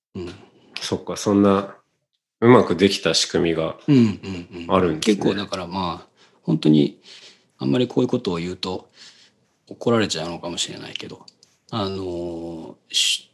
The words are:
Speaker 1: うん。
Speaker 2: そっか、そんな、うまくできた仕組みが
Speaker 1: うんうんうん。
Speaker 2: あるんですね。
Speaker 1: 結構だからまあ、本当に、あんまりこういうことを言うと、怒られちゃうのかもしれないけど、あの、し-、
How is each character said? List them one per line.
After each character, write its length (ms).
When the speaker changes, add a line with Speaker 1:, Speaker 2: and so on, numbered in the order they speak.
Speaker 1:
う 40
ん。 140
Speaker 2:
そ 160
っ 80
か、 140
そ 160
ん 80
な、 340
う 60
ま 160
く 140
で 100
き 140
た 120
仕 160
組 220
み 40
が 200
Speaker 1:
う 80
ん 20
う 40
ん 680
う 60
ん。 20
Speaker 2:
あ 60
る 140
ん 60
で 40
す 60
ね。 60
Speaker 1:
結 120
構 80
だ 120
か 100
ら 100
ま 380
あ、 20
本 160
当 100
に、 320
あ 80
ん 40
ま 100
り 100
こ 100
う 40
い 20
う 20
こ 120
と 120
を 60
言 140
う 40
と、 340
怒 240
ら 80
れ 80
ち 140
ゃ 40
う 40
の 100
か 100
も 80
し 140
れ 80
な 100
い 40
け 160
ど、 160
あ 180
の、 880
し-、 440